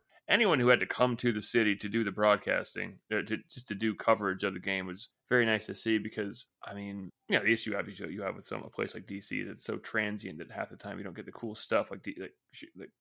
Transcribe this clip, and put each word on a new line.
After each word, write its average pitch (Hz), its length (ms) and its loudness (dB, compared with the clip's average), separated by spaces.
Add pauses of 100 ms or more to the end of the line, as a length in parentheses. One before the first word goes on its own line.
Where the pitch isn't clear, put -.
(300)
anyone 196 300 6
who 123 80 6
had 120 140 8
to 92 40 0
come 123 300 2
to 120 160 2
the 104 100 -2
city 107 340 4
to 104 120 -4
do 113 160 0
the 101 80 0
broadcasting, 98 880 2 (140)
uh, 104 80 2
to, 107 160 -2 (120)
just - 200 -16
to 104 60 -4
do 107 200 0
coverage 101 480 2
of 98 100 0
the 92 60 -8
game 95 260 -4
was 92 220 -10 (220)
very 123 160 6
nice 110 220 0
to 110 80 -8
see 110 240 2
because, 104 480 -6 (180)
I - 80 -10
mean, 101 380 -8 (180)
you 185 80 4
know, 104 80 0
the 110 80 6
issue 110 240 0
obviously 95 340 -6
you 98 120 -6
have 95 120 -2
with 98 100 -14
some, - 180 -6
a - 60 -14
place 104 240 -4
like 98 140 -12
D 98 140 -8
C 101 220 -6
that's 98 200 -10
so 107 140 -4
transient 104 640 -4
that 82 120 -12
half 98 180 -6
the 98 60 -16
time 98 220 -10
you 98 80 -8
don't 92 100 -10
get 107 100 -12
the 95 60 -12
cool 110 240 -8
stuff. - 360 -2
Like, 95 120 -10
D-, - 160 -10
like, 92 140 -10 (180)
sh-, - 140 -16 (120)
like 92 120 -14 (120)